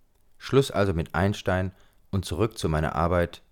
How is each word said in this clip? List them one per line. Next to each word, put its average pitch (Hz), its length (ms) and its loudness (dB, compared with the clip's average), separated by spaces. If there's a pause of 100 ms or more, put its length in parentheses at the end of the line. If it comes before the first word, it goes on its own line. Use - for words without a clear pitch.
(380)
Schluss - 340 2
also 98 200 2
mit 80 220 -4
Einstein 92 560 0 (400)
und 95 140 -2
zurück 92 340 -2
zu 95 100 -2
meiner 78 280 0
Arbeit 85 560 0